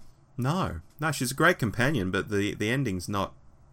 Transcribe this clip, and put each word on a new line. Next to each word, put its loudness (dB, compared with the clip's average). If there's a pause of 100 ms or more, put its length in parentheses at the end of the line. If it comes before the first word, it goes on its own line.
(360)
No. -2 (200)
No, -2
she's -2
a -6
great 4
companion, 2
but 0
the, 0
the 0
ending's -2
not -2 (400)